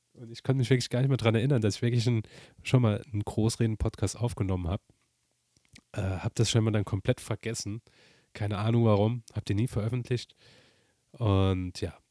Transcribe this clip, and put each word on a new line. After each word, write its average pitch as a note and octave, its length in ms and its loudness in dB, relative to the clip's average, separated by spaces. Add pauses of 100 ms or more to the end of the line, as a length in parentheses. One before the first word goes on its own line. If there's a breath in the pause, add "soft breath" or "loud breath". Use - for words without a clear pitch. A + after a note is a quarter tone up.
(140)
Und A#2 180 -20
ich - 120 -18
konnte C3+ 160 2
mich A#2+ 100 2
wirklich B2+ 200 2
gar B2 120 0
nicht C3+ 80 2
mehr C3 80 2
dran A2+ 180 4
erinnern, B2 260 2
dass G#2 160 2
ich - 40 -20
wirklich A#2+ 260 0
ein, A#2 140 2 (420 loud breath)
schon B2+ 200 4
mal A2 280 2
einen G#2 120 -4
Großreden-Podcast A2 920 -2
aufgenommen F#2+ 520 -4
hab. F2+ 140 -4 (1080)
Äh, G2+ 100 -8
hab F#2+ 340 -4
das A2+ 160 2
scheinbar A2+ 200 2
dann G#2+ 140 0
komplett G#2+ 340 -2
vergessen. A2+ 640 -8 (540 soft breath)
Keine G2+ 220 -4
Ahnung A#2 260 2
warum. A2 400 4 (100)
Hab - 120 -6
den G2+ 100 0
nie A2+ 120 2
veröffentlicht. A#2+ 680 -6 (760 soft breath)
Und F#2+ 680 0
ja, F2+ 180 -8 (140)